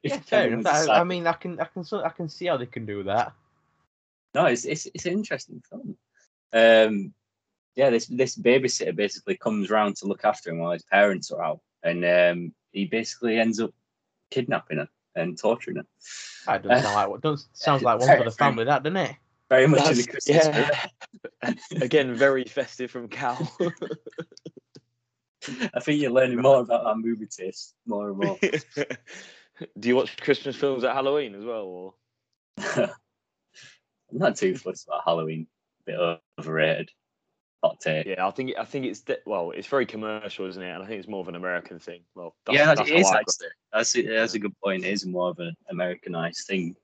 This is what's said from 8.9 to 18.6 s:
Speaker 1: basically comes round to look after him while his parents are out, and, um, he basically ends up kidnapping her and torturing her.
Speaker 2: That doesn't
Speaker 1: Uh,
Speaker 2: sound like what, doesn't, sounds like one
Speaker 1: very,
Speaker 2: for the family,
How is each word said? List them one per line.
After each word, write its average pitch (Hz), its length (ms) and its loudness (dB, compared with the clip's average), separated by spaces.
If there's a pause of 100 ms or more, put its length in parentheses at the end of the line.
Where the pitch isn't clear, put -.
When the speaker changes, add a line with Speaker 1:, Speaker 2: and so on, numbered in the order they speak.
Speaker 1:
basically 98 420 -4
comes 104 320 -2
round 104 280 2
to - 80 -12
look 101 180 -4
after 104 280 0
him 85 80 -6
while 85 120 -2
his 85 120 -6
parents 98 480 2
are 80 120 -4
out, 78 160 -4 (240)
and, 87 220 0
um, 87 480 4 (180)
he 98 140 -4
basically 110 540 -4
ends 113 200 2
up 113 120 -2 (600)
kidnapping 117 460 -4
her - 100 -4 (280)
and 85 220 -4
torturing 113 400 -2
her. - 80 -10 (600)
Speaker 2:
That - 180 -2
doesn't 104 140 2
Speaker 1:
Uh, - 40 4
Speaker 2:
sound 104 140 0
like 101 140 2
what, 104 120 -10
doesn't, 147 360 -4
sounds 135 260 2
like 117 160 4
one 127 80 4
Speaker 1:
very, 175 120 8
Speaker 2:
for 123 60 2
the 113 60 -2
family, 131 340 2